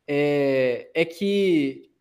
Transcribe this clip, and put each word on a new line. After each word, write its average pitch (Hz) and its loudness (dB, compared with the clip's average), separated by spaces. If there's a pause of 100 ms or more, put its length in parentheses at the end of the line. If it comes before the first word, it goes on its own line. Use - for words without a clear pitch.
é, 139 0
é 165 2
que 170 -2 (100)